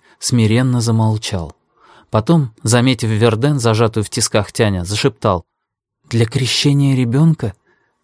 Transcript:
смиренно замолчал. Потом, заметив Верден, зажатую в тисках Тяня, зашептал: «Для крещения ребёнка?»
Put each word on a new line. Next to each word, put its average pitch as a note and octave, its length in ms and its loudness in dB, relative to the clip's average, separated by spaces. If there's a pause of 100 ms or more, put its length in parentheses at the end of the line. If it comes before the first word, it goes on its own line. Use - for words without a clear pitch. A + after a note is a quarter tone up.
(200)
смиренно B2 600 2
замолчал. A2 760 -2 (560)
Потом, C#3 500 0
заметив A#2+ 480 2
Верден, A2+ 500 0
зажатую A2 440 0
в - 80 -8
тисках A2 400 -2
Тяня, G2 320 -2
зашептал: G2+ 640 -2 (640)
«Для A#2 160 0
крещения C3+ 680 0
ребёнка?» B2+ 580 0 (500)